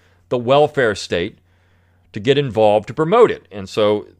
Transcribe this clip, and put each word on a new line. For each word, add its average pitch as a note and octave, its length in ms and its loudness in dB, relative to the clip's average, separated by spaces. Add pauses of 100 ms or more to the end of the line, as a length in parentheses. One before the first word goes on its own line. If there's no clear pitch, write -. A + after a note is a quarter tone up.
(280)
the B2+ 100 -2
welfare C3 560 2
state, F#2+ 440 -6 (760)
to G#2+ 80 -10
get C3+ 180 0
involved G#2+ 500 0
to A2+ 60 -14
promote E3+ 360 2
it. - 200 -10
And G2 180 -14
so G#2 380 0 (140)